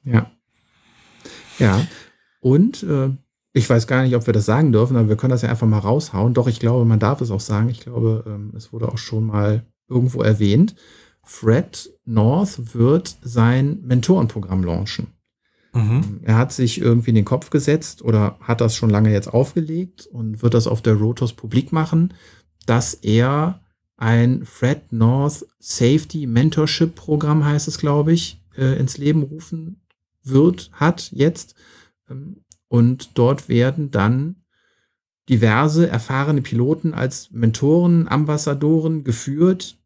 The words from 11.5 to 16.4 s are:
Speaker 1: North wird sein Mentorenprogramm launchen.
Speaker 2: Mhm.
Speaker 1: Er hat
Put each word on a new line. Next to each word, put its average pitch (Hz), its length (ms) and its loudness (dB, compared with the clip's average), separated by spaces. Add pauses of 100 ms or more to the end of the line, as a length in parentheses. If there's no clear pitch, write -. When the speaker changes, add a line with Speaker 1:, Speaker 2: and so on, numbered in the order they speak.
Speaker 1:
North 120 720 0
wird 139 460 0
sein 127 640 0
Mentorenprogramm 113 800 0
launchen. 87 440 -4 (680)
Speaker 2:
Mhm. 113 500 0
Speaker 1:
Er 110 140 2
hat 131 160 0